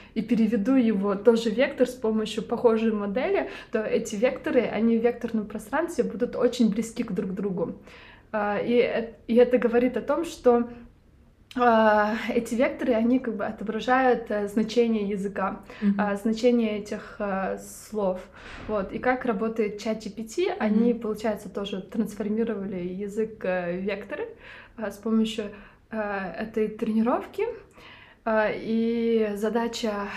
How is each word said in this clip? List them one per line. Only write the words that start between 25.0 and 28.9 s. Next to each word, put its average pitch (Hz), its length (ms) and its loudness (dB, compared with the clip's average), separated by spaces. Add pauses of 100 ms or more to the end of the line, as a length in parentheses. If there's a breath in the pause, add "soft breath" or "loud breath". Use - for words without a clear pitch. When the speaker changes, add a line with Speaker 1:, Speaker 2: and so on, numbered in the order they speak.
Speaker 1:
э, 202 460 -4
этой 220 300 -2
тренировки. 220 760 0 (800 loud breath)
А, 214 280 2
и 226 800 0